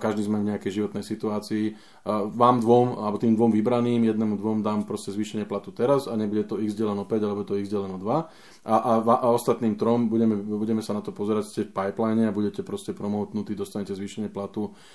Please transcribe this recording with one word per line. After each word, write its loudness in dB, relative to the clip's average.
každý 0
sme 0
v -2
nejakej -4
životnej -4
situácii. -4
A 0
vám 4
dvom, 6
alebo -2
tým 4
dvom 6
vybraným, 2
jednému, 0
dvom 0
dám -2
proste -6
zvýšenie -4
platu -6
teraz 2
a -4
nebude 0
to -4
X -2
deleno -2
päť, 0
alebo -4
to -4
X -6
deleno -4
dva. 0
A, 2
a, 4
a 4
ostatným 2
trom 2
budeme, 4
budeme -2
sa -4
na -6
to -8
pozerať, -2
ste -6
v -20
pipeline 0
a 0
budete -2
proste -8
promotnutí, -4
dostanete -6
zvýšenie -8
platu -6